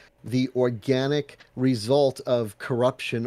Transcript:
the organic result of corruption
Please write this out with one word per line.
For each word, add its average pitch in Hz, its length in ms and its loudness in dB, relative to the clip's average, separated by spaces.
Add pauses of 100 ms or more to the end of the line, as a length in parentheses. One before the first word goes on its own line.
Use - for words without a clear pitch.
(240)
the 127 320 0
organic 131 840 0 (180)
result 127 680 2
of 120 360 -2
corruption 123 680 -2